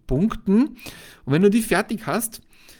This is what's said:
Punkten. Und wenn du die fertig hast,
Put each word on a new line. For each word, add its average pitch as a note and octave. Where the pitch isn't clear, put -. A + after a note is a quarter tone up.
Punkten. G3+
Und C3
wenn D#3
du G3+
die A3
fertig G#3
hast, F3+